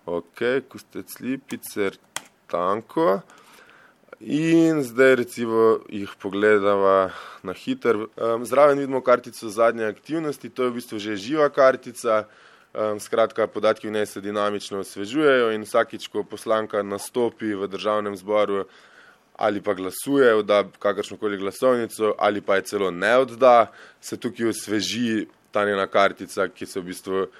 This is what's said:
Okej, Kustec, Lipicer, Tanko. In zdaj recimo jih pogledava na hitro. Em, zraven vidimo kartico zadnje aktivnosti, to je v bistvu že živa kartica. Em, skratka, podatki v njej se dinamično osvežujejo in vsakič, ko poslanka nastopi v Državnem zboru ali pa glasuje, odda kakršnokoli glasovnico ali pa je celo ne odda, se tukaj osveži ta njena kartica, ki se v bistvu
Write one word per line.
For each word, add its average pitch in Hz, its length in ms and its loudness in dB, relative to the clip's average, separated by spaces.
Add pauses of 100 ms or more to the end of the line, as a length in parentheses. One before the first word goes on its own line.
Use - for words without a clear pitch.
Okej, 117 640 -4
Kustec, - 480 -16
Lipicer, 113 800 -8 (480)
Tanko. 113 800 -2 (920)
In 160 640 2
zdaj 131 400 4
recimo 117 440 0 (280)
jih 98 240 -8
pogledava 98 920 2 (340)
na 92 80 -8
hitro. 113 540 -2 (100)
Em, 117 320 -2
zraven 139 320 6
vidimo 135 240 -4
kartico 123 480 0
zadnje 113 320 2
aktivnosti, 139 640 -8
to 127 160 -6
je 123 60 0
v 120 80 -8
bistvu 113 200 -10
že 104 220 -6
živa 143 320 0
kartica. 120 720 2 (480)
Em, 107 240 -4
skratka, 110 480 0
podatki 107 460 -2
v - 20 -8
njej 107 140 -2
se 98 180 -12
dinamično 104 560 -4
osvežujejo 120 720 0
in 107 160 -6
vsakič, 113 400 -2
ko 104 160 -6
poslanka 110 560 -2
nastopi 107 720 -4
v 98 160 -4
Državnem 101 480 -4
zboru 101 480 -2 (720)
ali 104 240 -2
pa 101 160 -2
glasuje, 120 580 2
odda 104 300 2 (140)
kakršnokoli 101 580 -4
glasovnico 110 800 -2
ali 104 240 0
pa 98 160 0
je 95 160 -4
celo 98 180 -2
ne 98 300 2
odda, 120 460 6 (340)
se - 160 -12
tukaj 117 320 -4
osveži 104 800 -4 (260)
ta 104 160 0
njena 98 180 0
kartica, 98 640 0
ki - 180 -14
se 98 140 -10
v 87 80 -10
bistvu 95 380 -4 (140)